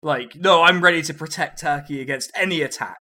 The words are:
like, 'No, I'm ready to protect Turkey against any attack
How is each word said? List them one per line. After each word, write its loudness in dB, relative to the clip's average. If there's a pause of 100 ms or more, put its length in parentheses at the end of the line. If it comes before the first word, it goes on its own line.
like, -6
'No, 4
I'm 6
ready 4
to -8
protect -8
Turkey -4
against -8
any -2
attack -8